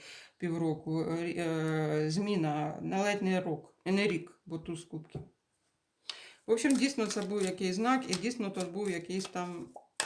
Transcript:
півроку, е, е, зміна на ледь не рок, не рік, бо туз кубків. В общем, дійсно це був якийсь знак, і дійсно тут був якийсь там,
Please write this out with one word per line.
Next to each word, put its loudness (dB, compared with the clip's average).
півроку, 0
е, 0
е, 2
зміна 2
на 0
ледь 2
не 4
рок, -4
не 4
рік, -4
бо -6
туз -8
кубків. -10
В 2
общем, 6
дійсно 2
це -2
був -2
якийсь 0
знак, 2
і 6
дійсно -2
тут -4
був -2
якийсь -4
там, -8